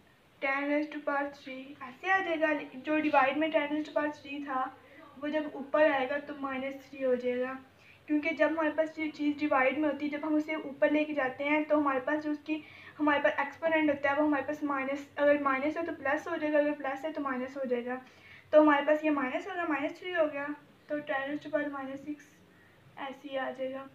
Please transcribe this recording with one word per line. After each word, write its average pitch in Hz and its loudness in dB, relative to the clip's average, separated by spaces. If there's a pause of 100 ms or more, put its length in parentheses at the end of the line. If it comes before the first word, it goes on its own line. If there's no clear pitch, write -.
(420)
टेन 277 -2
raise 294 0
to 302 -10
power 285 -2
three 262 -14 (220)
ऐसे 247 -8
आ 381 6
जाएगा, 320 0 (240)
जो 302 0
divide 285 4
में 311 2
टेन 302 0
raise 302 -2
to - -6
power 294 0
three 285 -10
था 262 -2 (560)
वो 294 -4
जब 302 -2
ऊपर 302 4
आएगा 277 0
तो 285 -12
माइनस 269 -6
थ्री 269 -10
हो 254 4
जाएगा, 247 -4 (500)
क्योंकि 302 2
जब 311 4
हमारे 311 0
पास 311 -2
ये 311 -2
चीज़ 294 -2
divide 269 2
में 302 2
होती 277 -2
है, 294 -2
जब 294 -6
हम 311 0
उसे 302 0
ऊपर 294 0
लेके 302 2
जाते 262 -2
हैं 302 2
तो 302 2
हमारे 277 2
पास 302 -2
जो 302 -2
उसकी, 302 -4 (360)
हमारे 294 4
पास 294 2
exponent 311 2
होता 277 0
है 277 2
वो 302 4
हमारे 285 2
पास 294 -4
minus, 277 -2 (120)
अगर 285 6
minus 277 0
है 339 -2
तो 330 -6
plus 277 -2
हो 339 -2
जाएगा, 302 2
अगर 294 2
plus 285 -6
है 311 -4
तो 311 -6
माइनस 269 -4
हो 269 -4
जाएगा। 247 -4 (520)
तो 302 12
हमारे 294 6
पास 302 2
ये 311 2
माइनस 285 -2
होगा, 359 -4
माइनस 294 -4
थ्री 359 -8
हो 330 2
गया, 285 -4 (420)
तो 302 -4
टेन 277 -4
raise 294 -6
to 302 -10
power 294 -2
minus 269 -8
six 294 -12 (720)
ऐसे 269 -12
ही 269 -6
आ 262 -2
जाएगा। 262 -8